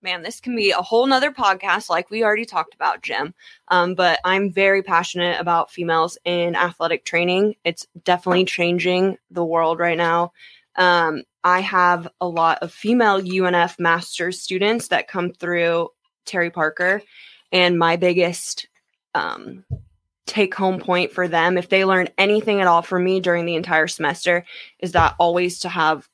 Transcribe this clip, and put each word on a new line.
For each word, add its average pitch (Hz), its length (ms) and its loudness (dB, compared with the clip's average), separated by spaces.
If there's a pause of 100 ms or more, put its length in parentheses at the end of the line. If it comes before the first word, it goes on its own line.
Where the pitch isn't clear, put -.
Man, 180 180 -6
this 175 180 -12
can 247 160 -8
be 208 140 0
a 180 140 0
whole 233 240 2
nother 269 240 2
podcast, 196 580 -2
like 175 220 -2
we 220 120 -2
already 214 220 0
talked 175 300 -6
about, - 260 -4
Jim. 139 320 -6 (360)
Um, 180 260 2
but 175 280 4
I'm 190 280 0
very 196 320 2
passionate 175 580 -2
about 170 300 0
females 170 520 -2
in 175 320 -2
athletic 165 480 -2
training. 180 600 0
It's - 240 -6 (160)
definitely 180 420 2
changing 180 720 0 (140)
the 175 120 -4
world 165 360 0
right 170 180 0
now. 170 360 0 (420)
Um, 175 480 2 (200)
I 180 180 2
have 180 460 2 (140)
a 180 60 -4
lot 165 340 0
of 170 100 -8
female 214 480 2
U 185 280 -2
N 180 80 0
F 170 240 0
master's 170 600 -2
students 208 500 -2
that - 180 0
come 180 260 -4
through 170 560 -2 (360)
Terry 175 260 -2
Parker. 180 500 -2 (500)
And 180 280 4
my 165 160 4
biggest, 175 720 -2 (480)
um, - 500 -6 (640)
take-home 190 520 -2
point 180 320 0
for 180 160 -2
them, 170 300 2
if 175 120 -6
they 190 160 4
learn 185 240 2 (100)
anything 208 420 2
at 185 60 4
all 170 160 4
from 180 200 -2
me 190 160 0
during 175 260 0
the 170 100 -4
entire 160 320 0
semester, 175 580 -2 (320)
is 175 140 -8
that 165 260 2
always 175 440 0
to 185 80 -6
have 160 440 -2